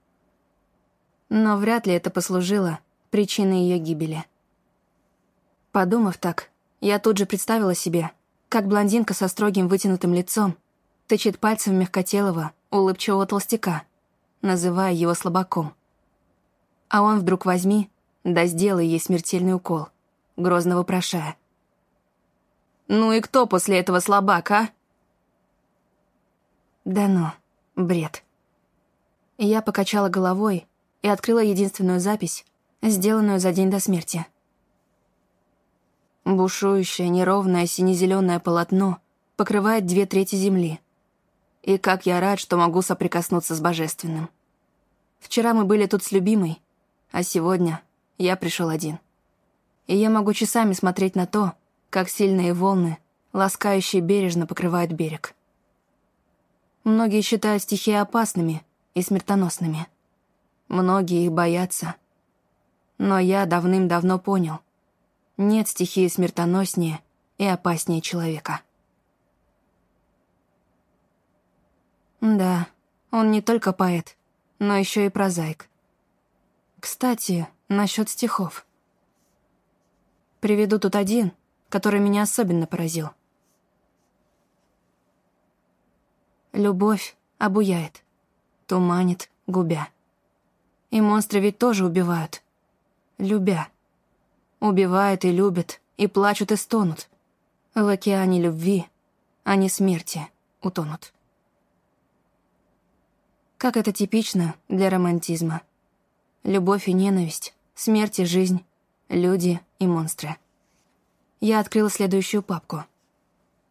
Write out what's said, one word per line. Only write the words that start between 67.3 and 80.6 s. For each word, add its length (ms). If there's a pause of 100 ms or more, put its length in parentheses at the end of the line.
и 80
опаснее 560
человека. 600 (3500)
Да, 460 (440)
он 200
не 100
только 300
поэт, 460 (420)
но 160
ещё 300
и 40
прозаик. 600 (1080)
Кстати, 680 (220)
насчёт 400
стихов. 560 (1800)
Приведу 380